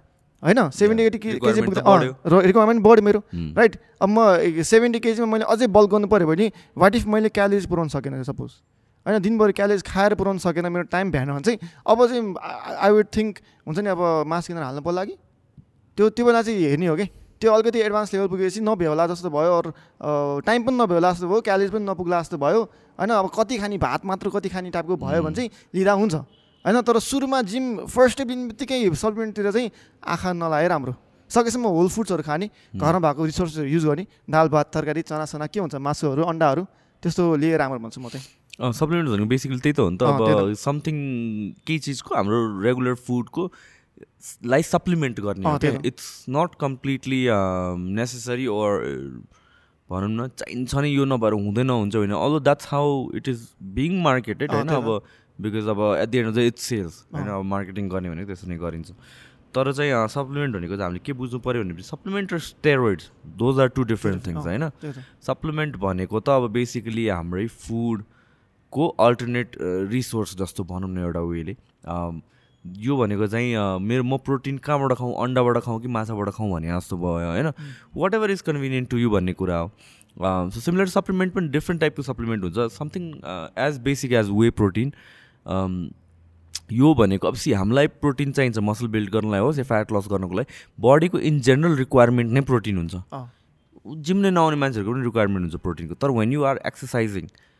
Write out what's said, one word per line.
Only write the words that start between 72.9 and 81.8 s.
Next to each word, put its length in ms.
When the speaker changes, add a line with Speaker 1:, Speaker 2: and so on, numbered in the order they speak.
Speaker 2:
भनेको 300
चाहिँ, 280
अ, 220
मेरो 260
म 140
प्रोटिन 400
कहाँबाट 360
खाऊँ, 300
अन्डाबाट 340
खाऊँ 240
कि 60
माछाबाट 420
खाऊँ 240
भने 140
जस्तो 300
भयो 300
होइन। 200
Speaker 1:
उम्। 540
Speaker 2:
Whatever 360
is 120
convenient 440
to 100
you 80
भन्ने 220
कुरा 240
हो। 140
अ, 280
so 80
similar 300
supplement 440
पनि 160
डिफ्रेन्ट 340